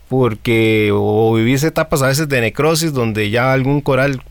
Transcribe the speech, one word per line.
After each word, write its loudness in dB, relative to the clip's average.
porque 0
o 2
vivís 0
etapas -2
a 2
veces -2
de 0
necrosis 0
donde -2
ya 0
algún 0
coral 0